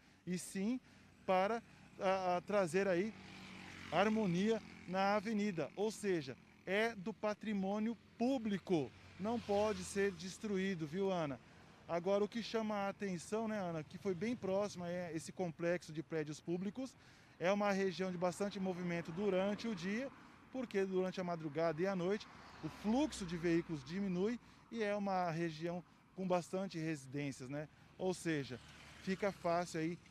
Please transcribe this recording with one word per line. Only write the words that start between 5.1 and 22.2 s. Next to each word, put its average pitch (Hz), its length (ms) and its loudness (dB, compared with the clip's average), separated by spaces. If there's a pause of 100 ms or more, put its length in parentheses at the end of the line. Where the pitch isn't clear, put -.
avenida, 202 640 0
ou 208 140 0
seja, 165 440 -2 (300)
é 214 300 2
do 190 180 -6
patrimônio 208 840 -2 (200)
público, 208 720 2 (280)
não 226 200 0
pode 202 440 2
ser 196 280 0
destruído, 185 760 -2
viu, 190 240 0
Ana? 151 280 0 (480)
Agora, 185 360 2
o 202 40 4
que 226 140 -4
chama 214 340 0
a 196 140 0
atenção, 202 580 -2
né, 214 100 -2
Ana, 165 260 -2
que - 140 -12
foi 196 180 -2
bem 226 200 0
próximo 190 480 0
a 175 300 -4
esse 165 180 -6
complexo 170 640 0
de 156 80 -4
prédios 156 380 -4
públicos, 196 560 -4 (440)
é 175 120 4
uma 202 200 4
região 190 400 2
de 175 60 -4
bastante 190 420 0
movimento 175 520 -2
durante 196 560 2
o 226 80 -2
dia, 208 360 -2 (400)
porque 214 320 0
durante 185 380 0
a - 20 -2
madrugada 160 580 0
e 190 60 2
à 196 80 0
noite 190 320 0 (360)